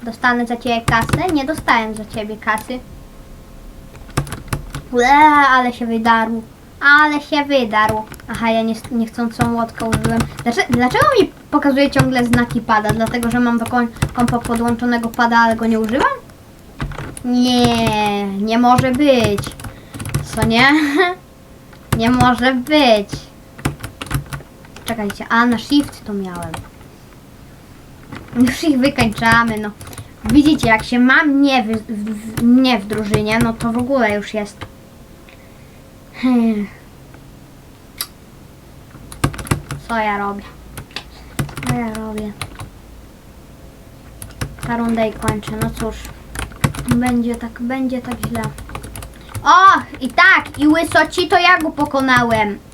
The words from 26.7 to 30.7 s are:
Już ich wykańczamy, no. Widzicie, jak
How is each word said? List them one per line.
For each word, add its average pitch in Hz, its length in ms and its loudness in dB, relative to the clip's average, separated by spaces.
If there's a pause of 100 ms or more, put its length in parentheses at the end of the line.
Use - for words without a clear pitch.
Już 247 240 2
ich 294 160 2
wykańczamy, 233 800 2
no. 214 100 -6 (560)
Widzicie, 269 420 4
jak 220 160 4